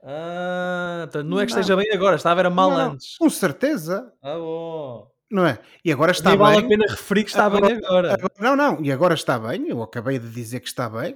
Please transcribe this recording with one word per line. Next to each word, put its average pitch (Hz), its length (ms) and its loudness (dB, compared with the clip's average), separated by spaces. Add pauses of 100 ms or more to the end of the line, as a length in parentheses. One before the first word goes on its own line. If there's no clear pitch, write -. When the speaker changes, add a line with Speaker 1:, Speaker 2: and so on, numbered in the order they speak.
Speaker 1:
Ah, 175 1000 -8
portanto, 151 240 -8
não 180 120 -2
é 226 60 0
que 233 60 -4
Speaker 2:
Não. 233 80 -2
Speaker 1:
esteja 190 160 2
bem 208 180 0
agora, 185 220 2
estava 170 240 0
era 180 100 2
mal 190 220 4
Speaker 2:
Não, - 60 0
não, - 160 -2
Speaker 1:
antes. - 240 -18
Speaker 2:
com 320 120 4
certeza. 196 840 -2 (100)
Speaker 1:
Ah, 139 160 -8
bom. 160 720 -10 (240)
Speaker 2:
Não 185 120 4
é? 135 140 0 (260)
E - 80 2
agora 156 180 6
está 170 200 4
Speaker 1:
Nem 196 80 6
vale 208 180 8
Speaker 2:
bem. 214 80 2
Speaker 1:
a - 20 -4
pena 214 220 4
referir - 340 -2
que - 60 -8
está 208 200 2
bem 202 140 2
Speaker 2:
Agora, 226 140 4 (100)
Speaker 1:
agora. 180 280 2
Speaker 2:
agora, - 220 -4
não, 240 160 2
não, 269 300 0
e 143 80 0
agora 160 220 2
está 139 260 -2
bem, 156 300 -6
eu 127 120 -4
acabei 120 380 -6
de 117 100 -10
dizer 117 300 -10
que - 80 -14
está 120 220 -6
bem, 147 260 -8